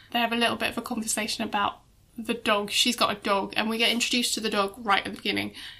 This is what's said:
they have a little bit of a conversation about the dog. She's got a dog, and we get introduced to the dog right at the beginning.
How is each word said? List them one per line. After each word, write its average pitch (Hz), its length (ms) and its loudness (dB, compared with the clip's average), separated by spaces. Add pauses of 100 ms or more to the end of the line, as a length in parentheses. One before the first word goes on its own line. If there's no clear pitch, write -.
(120)
they 233 60 0
have 233 140 0
a 233 40 2
little 226 200 2
bit 226 120 -2
of 226 80 -8
a 247 60 -4
conversation 220 600 -2
about 208 360 0 (400)
the 233 160 -2
dog. 208 360 0
She's 240 260 2
got 208 200 2
a - 20 -8
dog, 202 380 0
and 220 140 2
we 226 80 -2
get 226 120 4
introduced 240 440 0
to 226 60 -2
the 214 100 -2
dog 202 260 0
right 208 300 2
at 196 40 -8
the 208 60 -8
beginning. 202 360 -2 (280)